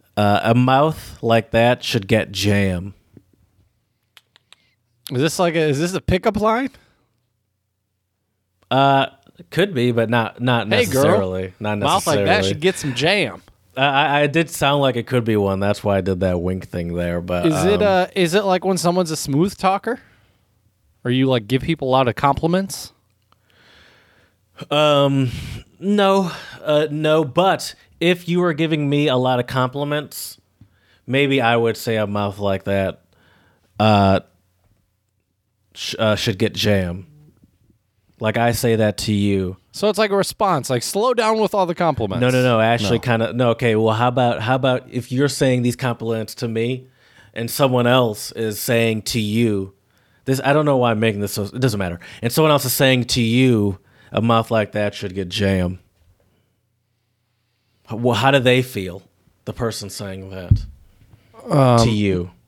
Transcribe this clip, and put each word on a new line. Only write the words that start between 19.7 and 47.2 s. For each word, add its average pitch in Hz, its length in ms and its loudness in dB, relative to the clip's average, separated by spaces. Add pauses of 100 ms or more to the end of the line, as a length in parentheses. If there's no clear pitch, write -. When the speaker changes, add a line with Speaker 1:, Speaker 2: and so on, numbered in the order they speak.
Speaker 2:
Are 123 40 0
you, 131 160 2
like, 120 200 0
give 127 140 0
people 151 260 -4
a 127 40 0
lot 131 160 4
of 110 80 2
compliments? 165 800 -2 (1800)
Speaker 1:
Um, 143 580 2 (500)
no. 196 520 2 (300)
Uh, 151 300 0
no, 156 320 2
but 180 520 -2 (240)
if 175 280 -2
you 175 160 0
are 175 100 0
giving 151 360 -2
me 147 180 2
a 131 80 2
lot 127 240 0
of 123 80 -4
compliments, 143 920 -4 (640)
maybe 135 360 2
I 117 140 4
would 113 220 0
say 113 200 -4
a 107 100 0
mouth 101 320 -4
like 98 260 -2
that, 98 360 -2 (800)
uh, 101 420 6 (1500)
sh-, - 260 -12
uh, 107 160 2
should 98 240 -2
get 107 140 0
jam. 95 540 -2 (1120)
Like, 110 160 -2
I 117 160 2
say 113 260 0
that 107 220 2
to 107 140 -2
you. 98 440 0 (140)
Speaker 2:
So - 180 -2
it's 202 100 0
like 214 100 0
a 196 80 0
response, 180 540 -2
like, 120 100 -2
"Slow 240 320 -2
down 220 260 0
with 208 140 0
all 190 140 0
the 170 80 -4
compliments." 120 460 -2
Speaker 1:
No, 127 100 4
no, 127 100 2
no, 123 180 4
actually 113 380 2
Speaker 2:
No. 113 40 -10
Speaker 1:
kinda, 113 320 0
no, 120 180 2
okay, 117 240 0
well, 110 180 2
how 117 140 0
about, 120 340 0
how 127 140 0
about 127 340 -2
if 123 220 -8
you're 135 180 0
saying 127 320 0
these 120 140 0
compliments 113 600 -6
to 123 120 -6
me 120 400 -4 (480)